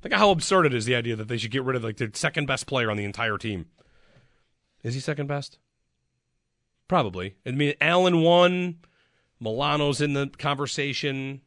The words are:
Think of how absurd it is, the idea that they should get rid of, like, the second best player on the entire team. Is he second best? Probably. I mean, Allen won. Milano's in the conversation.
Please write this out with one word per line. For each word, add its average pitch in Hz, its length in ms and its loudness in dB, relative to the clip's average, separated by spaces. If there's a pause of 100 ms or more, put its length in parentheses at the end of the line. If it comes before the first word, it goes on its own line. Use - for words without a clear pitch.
Think 220 140 -2
of 196 40 6
how 208 120 8
absurd 185 340 4
it 139 80 4
is, 117 120 0
the 123 100 2
idea 117 200 -2
that 107 120 -8
they 120 100 -4
should 110 140 -6
get 131 120 -2
rid 127 120 0
of, 120 80 -2
like, 110 140 -6
the 117 180 -4
second 151 320 -4
best 131 180 -4
player 120 240 0
on 104 80 0
the 104 60 -4
entire 104 340 -4
team. 98 300 -6 (1120)
Is 120 140 -6
he 135 40 -6
second 143 280 -6
best? 143 320 -8 (1300)
Probably. 98 480 -2 (100)
I 127 60 -6
mean, 143 280 0
Allen 175 440 4
won. 175 560 4 (600)
Milano's 143 640 0
in 147 120 0
the 139 260 -2
conversation. 139 1080 -4